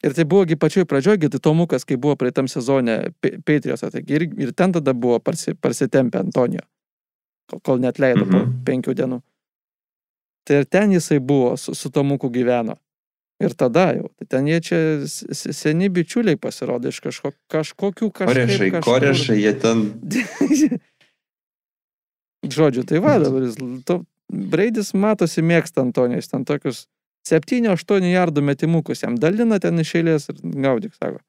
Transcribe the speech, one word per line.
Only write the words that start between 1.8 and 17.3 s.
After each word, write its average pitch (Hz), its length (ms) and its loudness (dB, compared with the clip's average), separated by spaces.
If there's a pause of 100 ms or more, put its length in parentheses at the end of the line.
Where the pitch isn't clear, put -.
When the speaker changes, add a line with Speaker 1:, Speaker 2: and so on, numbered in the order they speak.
Speaker 1:
kai 135 140 -2
buvo 139 160 2
praeitam 131 320 -2
sezone 127 680 0
Pe-, - 220 -2
Patriots'e, 147 540 -2
tai 135 120 -8
ir, 151 220 0
ir 135 280 -6
ten 180 200 2
tada 139 200 0
buvo 120 260 2
parsi-, - 340 -4
parsitempę 127 680 0
Antonio, - 420 -2 (840)
kol, - 120 -12
kol 127 220 0
neatleido 123 420 2
po 95 140 2
Speaker 2:
Mhm. - 220 -2
Speaker 1:
penkių 131 340 -2
dienų. 127 240 -4 (1300)
Tai 143 80 4
ir 139 80 2
ten 202 260 2
jisai 160 300 2
buvo, 127 340 2
su, - 220 -10
su 147 160 -10
Tomuku 139 360 -2
gyveno. 120 440 0 (680)
Ir 202 140 0
tada 143 380 2
jau. - 240 -4
Tai - 120 -14
ten 135 220 0
jie 165 100 2
čia 170 180 -2 (200)
s-, - 260 -8
s-, - 300 -10
seni 160 340 0
bičiuliai 180 480 0
pasirodė 123 540 -6
iš - 100 -8
kažko-, - 360 -8 (100)